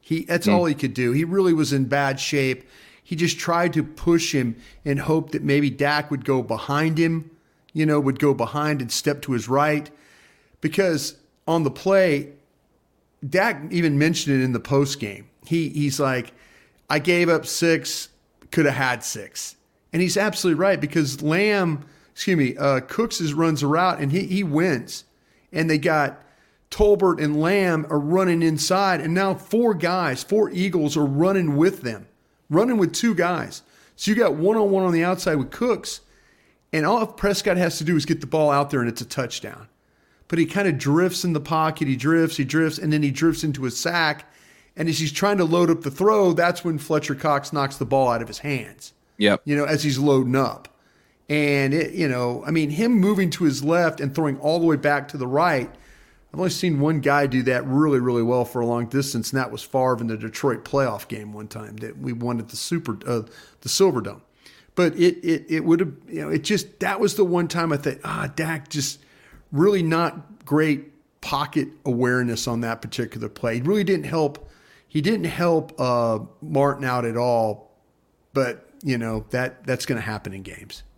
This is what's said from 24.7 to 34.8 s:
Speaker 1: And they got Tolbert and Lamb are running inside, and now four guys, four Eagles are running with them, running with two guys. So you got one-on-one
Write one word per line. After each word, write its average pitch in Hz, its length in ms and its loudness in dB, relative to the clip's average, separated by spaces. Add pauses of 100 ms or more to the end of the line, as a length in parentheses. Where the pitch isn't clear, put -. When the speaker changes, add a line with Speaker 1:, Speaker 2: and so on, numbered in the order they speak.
Speaker 1:
And 160 160 0
they 156 80 4
got 147 440 0 (480)
Tolbert 190 540 4
and 151 160 2
Lamb 170 500 2
are 156 100 0
running 170 440 2
inside, 175 560 2
and 156 140 -2
now 190 200 2
four 226 400 2
guys, 170 500 -2
four 214 280 2
Eagles 175 460 0
are 147 80 2
running 160 500 2
with 180 280 2
them, 110 240 -8 (420)
running 226 280 2
with 170 160 2
two 226 220 0
guys. 170 460 -2 (340)
So - 160 -2
you 214 60 2
got 190 180 4
one-on-one 196 480 2